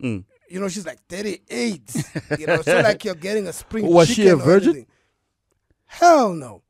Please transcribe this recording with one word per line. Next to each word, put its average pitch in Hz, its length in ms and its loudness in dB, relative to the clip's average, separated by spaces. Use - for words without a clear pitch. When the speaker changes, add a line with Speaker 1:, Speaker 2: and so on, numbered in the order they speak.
Speaker 1:
mm. 110 240 -8
Speaker 2:
You 185 120 -12
know, 196 80 -6
she's 180 180 -12
like, 131 220 -16
"Thirty-eight." 208 840 -10
You 151 80 -14
know, 160 160 -2
so, 180 180 0
Speaker 1:
<laughs> - 0 -
Speaker 2:
like, 208 240 0
you're 190 100 -8
getting 190 320 -8
a 165 60 -10
spring - 340 -10
Speaker 1:
Was 170 220 6
she 214 140 -2
a - 80 6
Speaker 2:
chicken 151 100 4
or 120 40 -4
Speaker 1:
virgin? 190 260 4
Speaker 2:
anything. 139 160 -4
Hell 294 460 4
no. 123 380 -14